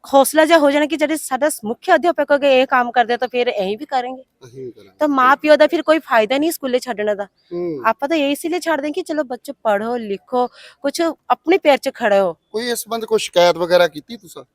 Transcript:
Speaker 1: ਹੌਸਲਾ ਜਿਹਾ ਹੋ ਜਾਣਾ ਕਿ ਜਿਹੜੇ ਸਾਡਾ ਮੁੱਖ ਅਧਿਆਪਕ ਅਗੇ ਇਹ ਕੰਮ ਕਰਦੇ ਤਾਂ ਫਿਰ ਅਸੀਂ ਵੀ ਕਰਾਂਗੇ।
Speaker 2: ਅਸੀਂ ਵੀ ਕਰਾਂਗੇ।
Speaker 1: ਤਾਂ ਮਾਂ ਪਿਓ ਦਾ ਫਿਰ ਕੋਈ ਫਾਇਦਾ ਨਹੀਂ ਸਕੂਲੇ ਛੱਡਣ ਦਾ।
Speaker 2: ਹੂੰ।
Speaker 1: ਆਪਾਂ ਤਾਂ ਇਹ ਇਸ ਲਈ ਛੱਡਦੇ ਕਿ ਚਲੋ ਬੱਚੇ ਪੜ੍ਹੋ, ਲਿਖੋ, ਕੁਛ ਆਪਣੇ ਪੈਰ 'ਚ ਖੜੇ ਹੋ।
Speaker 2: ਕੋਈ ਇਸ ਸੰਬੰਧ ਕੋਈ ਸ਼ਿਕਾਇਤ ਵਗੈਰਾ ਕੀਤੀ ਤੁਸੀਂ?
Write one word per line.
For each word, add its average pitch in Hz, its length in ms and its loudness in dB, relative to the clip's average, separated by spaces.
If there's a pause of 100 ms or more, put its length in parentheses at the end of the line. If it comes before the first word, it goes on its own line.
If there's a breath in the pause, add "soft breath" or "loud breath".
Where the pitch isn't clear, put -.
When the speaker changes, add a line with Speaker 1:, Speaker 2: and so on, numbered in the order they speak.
(120)
Speaker 1:
ਹੌਸਲਾ 277 320 4
ਜਿਹਾ 330 120 4
ਹੋ 285 140 4
ਜਾਣਾ 294 140 0
ਕਿ 302 120 -6
ਜਿਹੜੇ 302 200 -2
ਸਾਡਾ 269 320 -4 (160)
ਮੁੱਖ 220 140 -6 (160)
ਅਧਿਆਪਕ 302 400 0
ਅਗੇ 269 260 4
ਇਹ 269 60 0
ਕੰਮ 247 240 0
ਕਰਦੇ 240 260 0
ਤਾਂ 254 100 -4
ਫਿਰ 240 240 -2
ਅਸੀਂ 202 260 -4
ਵੀ 285 80 -14
ਕਰਾਂਗੇ। 254 360 -6
Speaker 2:
ਅਸੀਂ - 440 -20
ਵੀ - 60 -14
ਕਰਾਂਗੇ। - 280 -20
Speaker 1:
ਤਾਂ 302 80 0
ਮਾਂ 269 280 4
ਪਿਓ 302 200 4
ਦਾ 302 120 4
ਫਿਰ 311 140 -2
ਕੋਈ 311 180 2
ਫਾਇਦਾ 240 380 0
ਨਹੀਂ 311 140 0
ਸਕੂਲੇ 254 280 -4
ਛੱਡਣ 208 360 -4
ਦਾ। 202 100 -10
Speaker 2:
ਹੂੰ। 175 600 -10
Speaker 1:
ਆਪਾਂ 226 240 -2
ਤਾਂ 330 80 0
ਇਹ 277 140 0
ਇਸ 285 140 -8
ਲਈ 339 140 -4
ਛੱਡਦੇ 302 320 -4
ਕਿ 349 100 -6
ਚਲੋ 302 220 -6
ਬੱਚੇ 254 300 -12 (100)
ਪੜ੍ਹੋ, 220 340 -2
ਲਿਖੋ, 233 500 -4 (340 loud breath)
ਕੁਛ 277 200 -4 (280)
ਆਪਣੇ 320 280 2
ਪੈਰ 285 200 4
'ਚ - 160 -6
ਖੜੇ 202 260 2
ਹੋ। 185 140 0
Speaker 2:
ਕੋਈ 233 360 -8
ਇਸ 226 100 -4
ਸੰਬੰਧ 220 260 -8
ਕੋਈ 220 140 0
ਸ਼ਿਕਾਇਤ 175 380 2
ਵਗੈਰਾ 175 300 2
ਕੀਤੀ 151 300 -12
ਤੁਸੀਂ? 156 260 -20 (120)